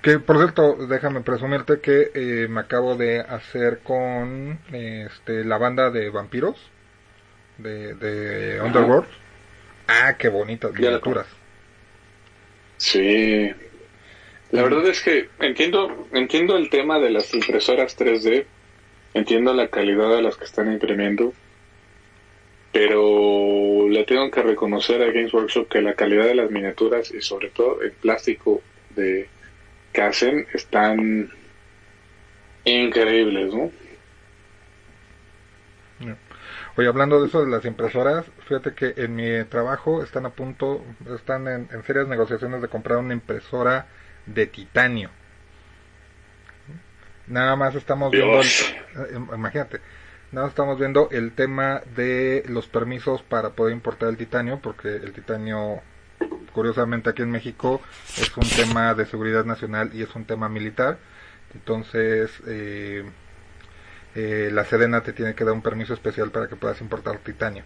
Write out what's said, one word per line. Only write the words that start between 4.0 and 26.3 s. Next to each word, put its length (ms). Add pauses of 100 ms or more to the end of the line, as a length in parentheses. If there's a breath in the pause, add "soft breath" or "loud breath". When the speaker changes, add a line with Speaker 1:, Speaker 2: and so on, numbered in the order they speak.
Speaker 1:
este, 720
la 140
banda 320
de 200
vampiros 460 (1000)
de, 360
de 640
Speaker 2:
Ajá. 80
Speaker 1:
Underworld. 420 (800)
Ah, 300
qué 100
bonitas 460
Speaker 2:
Ya 60
la 80
Speaker 1:
miniaturas. 380 (1500)
Speaker 2:
Sí. 760 (1000 loud breath)
La 100
Speaker 1:
Mm. 20
Speaker 2:
verdad 220
es 160
que 260 (120)
entiendo, 720
entiendo 440
el 140
tema 300
de 100
las 240
impresoras 640
tres 280
D, 220 (680)
entiendo 400
la 140
calidad 420
de 120
las 140
que 80
están 280
imprimiendo, 600 (1400)
pero 1160
le 160
tengo 260
que 120
reconocer 600
a 40
Games 260
Workshop 360
que 120
la 140
calidad 320
de 80